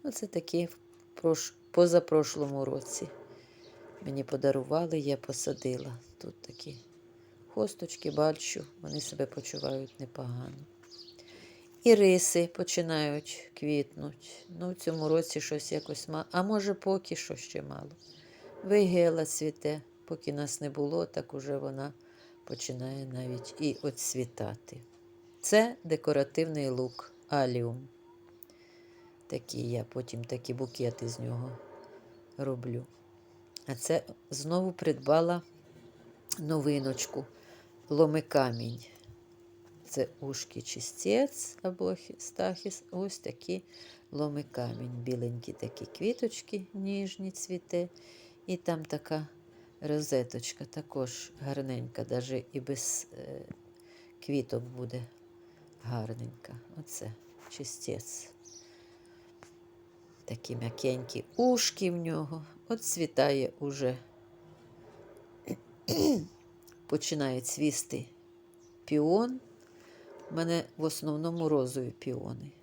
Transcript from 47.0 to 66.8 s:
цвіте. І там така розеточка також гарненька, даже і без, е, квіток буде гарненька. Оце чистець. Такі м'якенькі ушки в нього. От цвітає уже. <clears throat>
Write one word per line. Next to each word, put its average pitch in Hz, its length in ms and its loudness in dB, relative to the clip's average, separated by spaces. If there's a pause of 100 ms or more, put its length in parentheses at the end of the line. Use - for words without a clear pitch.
цвіте. 175 580 -4 (580)
І 185 100 -2
там 160 280 -2
така 156 420 -2 (540)
розеточка 139 840 0
також 135 720 -6
гарненька, 131 640 -4
даже 123 400 -2 (100)
і 139 60 -4
без, - 540 -4
е, - 280 -12 (840)
квіток 123 380 0
буде 123 440 -8 (760)
гарненька. 117 760 -8 (200)
Оце 110 340 -10 (360)
чистець. - 840 -8 (1900)
Такі 117 300 -8
м'якенькі 120 680 -2 (120)
ушки 233 560 4
в 175 60 -2
нього. 156 480 -4 (260)
От - 120 -4
цвітає 139 760 4
уже. 139 380 0 (1900)
<clears throat> 302 400 4 (600)